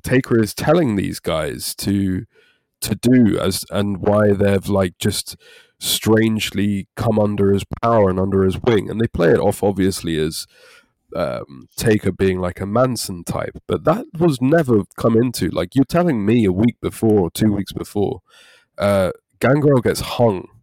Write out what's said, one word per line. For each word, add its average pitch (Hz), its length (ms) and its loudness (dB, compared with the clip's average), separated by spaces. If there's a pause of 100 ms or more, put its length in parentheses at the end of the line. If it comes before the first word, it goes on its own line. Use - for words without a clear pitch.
Taker 127 380 2
is 107 120 -2
telling 151 420 0
these 92 240 -4
guys 78 560 -6
to, 98 500 -2 (560)
to - 140 -4
do 120 440 4
as, 95 300 -4
and 101 280 -4
why 104 360 2
they've, 98 340 0
like, 95 320 0
just - 380 -4 (420)
strangely 104 1160 0
come 110 240 0
under 104 320 2
his 98 120 0 (180)
power 113 280 4
and 92 100 -2
under 95 240 2
his 92 180 0
wing. 110 280 2
And 104 100 -6
they 117 80 0
play - 240 2
it 113 80 4
off, - 240 0
obviously, 95 560 0
as, 80 260 -4 (720)
um, 65 600 -8
Taker 107 340 2
being, 92 280 0
like, 90 200 -4
a 95 60 -6
Manson 107 580 -2
type, - 420 -8
but 90 200 -4
that 214 200 0 (140)
was 156 220 2
never 131 420 2 (140)
come 117 200 0
into. 120 320 0
Like, 90 240 -4
you're 135 120 4
telling 165 400 0
me 113 180 2
a 95 80 2
week 107 300 0
before, 107 400 2
or 85 100 -2
two 107 220 0
weeks 101 180 -6
before, - 500 -6 (560)
uh, 98 340 0 (280)
Gangrel 139 420 4
gets 101 200 0
hung 107 460 0 (160)